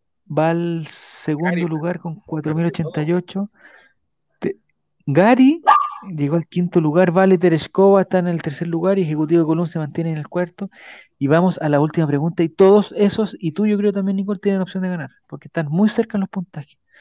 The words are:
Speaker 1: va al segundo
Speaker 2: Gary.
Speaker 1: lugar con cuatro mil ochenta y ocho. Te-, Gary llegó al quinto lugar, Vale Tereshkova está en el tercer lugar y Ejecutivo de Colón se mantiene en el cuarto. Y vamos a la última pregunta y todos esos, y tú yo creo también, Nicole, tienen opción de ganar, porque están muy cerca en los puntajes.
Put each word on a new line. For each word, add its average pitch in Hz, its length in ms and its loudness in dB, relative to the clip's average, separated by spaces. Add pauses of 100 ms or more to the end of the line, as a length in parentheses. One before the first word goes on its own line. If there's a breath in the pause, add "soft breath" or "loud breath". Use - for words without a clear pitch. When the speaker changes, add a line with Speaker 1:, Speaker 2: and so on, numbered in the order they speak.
(260)
Speaker 1:
va 156 220 0
al 170 400 -2
segundo - 600 -6
Speaker 2:
Gary. 175 160 -2
Speaker 1:
lugar 165 340 -6
con 165 200 -12
cuatro 156 340 -6
mil 165 100 -2
ochenta 160 380 -4
y 156 100 -2
ocho. 180 380 -4 (880 soft breath)
Te-, - 180 -6 (480)
Gary 254 580 4 (540)
llegó 147 200 -2
al 165 100 -2
quinto 175 340 0
lugar, 165 300 4
Vale 190 260 4
Tereshkova 185 640 2
está 185 180 0
en 175 100 -2
el 170 120 -4
tercer 165 280 -8
lugar 175 300 0
y 190 40 0
Ejecutivo 156 400 0
de 156 40 0
Colón 160 220 0
se 165 100 -8
mantiene 165 340 -6
en 156 40 -6
el 151 120 -10
cuarto. 180 420 -8 (480 loud breath)
Y 139 80 -2
vamos 170 320 4
a 156 100 -2
la 147 120 2
última 160 260 0
pregunta 147 360 -2
y 165 60 0
todos 196 480 4
esos, 208 420 -2
y 160 140 -4
tú 208 140 -2
yo 208 100 2
creo 202 160 0
también, 196 240 -2
Nicole, 196 240 -4
tienen 196 220 0
opción 185 220 -6
de 185 40 -4
ganar, 165 220 -8 (160)
porque 147 220 -16
están 156 200 -4
muy 190 220 2
cerca 226 260 -4
en 196 60 0
los 190 80 -6
puntajes. - 480 -12 (220 soft breath)